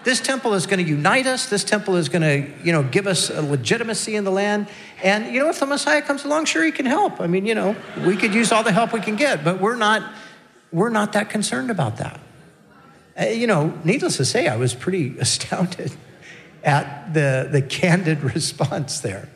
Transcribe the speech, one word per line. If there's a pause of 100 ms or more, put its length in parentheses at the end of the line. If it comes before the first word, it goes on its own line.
This
temple
is
gonna
unite
us.
This
temple
is
gonna, (160)
you
know,
give
us
a
legitimacy
in
the
land. (360)
And,
you
know,
if
the
Messiah
comes
along,
sure,
he
can
help.
I
mean,
you
know, (280)
we
could
use
all
the
help
we
can
get,
but
we're
not, (600)
we're
not
that
concerned
about
that." (1000)
Uh,
you
know, (100)
needless
to
say,
I
was
pretty
<laughs>
astounded (720)
at
the,
the
candid
<laughs>
response
there.